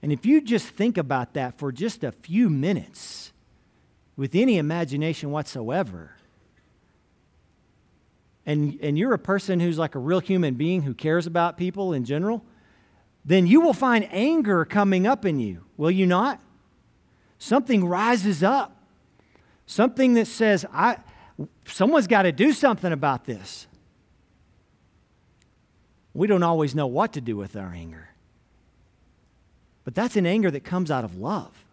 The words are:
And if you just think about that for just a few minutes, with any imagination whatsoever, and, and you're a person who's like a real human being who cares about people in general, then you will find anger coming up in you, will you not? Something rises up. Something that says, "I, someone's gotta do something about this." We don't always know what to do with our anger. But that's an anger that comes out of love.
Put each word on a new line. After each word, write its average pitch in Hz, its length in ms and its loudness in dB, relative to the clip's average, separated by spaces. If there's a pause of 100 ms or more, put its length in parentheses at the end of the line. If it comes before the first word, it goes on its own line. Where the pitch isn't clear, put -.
And 151 80 -2
if 143 160 -2
you 302 140 6
just 233 260 -2
think 226 280 -2
about 135 380 -2
that 127 240 -6
for 143 140 -6
just 175 320 -6
a 131 80 -4
few 190 400 0
minutes, - 800 -4 (800)
with 139 200 -6
any 220 240 4
imagination 151 720 -4
whatsoever, 127 800 -6 (2250)
and, 151 340 -2
and 147 160 -2
you're 233 180 0
a 175 60 -2
person 190 400 -2
who's 170 200 0
like 160 160 -4
a 139 40 -6
real 160 200 0
human 175 340 0
being 160 300 -2
who 135 100 -4
cares 156 320 -2
about 170 320 -2
people 180 360 -4
in 127 120 -4
general, 185 400 -4 (800)
then 175 220 4
you 240 120 8
will 330 140 4
find 233 380 2
anger 208 540 2
coming 196 420 2
up 247 180 0
in 156 140 0
you, 95 260 -6 (120)
will 151 140 0
you 190 140 2
not? 190 340 2 (1000)
Something 233 480 2
rises 190 560 2
up. 226 320 0 (960)
Something 254 440 2
that 226 140 4
says, 208 440 0
"I, 196 260 0 (680)
someone's 240 420 2
gotta 190 240 4
do 220 220 4
something 202 400 2
about 139 320 -2
this." 98 420 -12 (2500)
We 160 120 -2
don't 202 160 2
always 160 320 0
know 147 140 -2
what 151 260 -2
to 147 80 -8
do 117 140 -6
with 101 220 -10
our 95 160 -10
anger. 82 380 -16 (1700)
But 120 100 -12
that's 233 220 -2
an 190 100 2
anger 190 240 2
that 143 140 -6
comes 180 260 -4
out 131 140 0
of 90 140 -10
love. 151 560 -8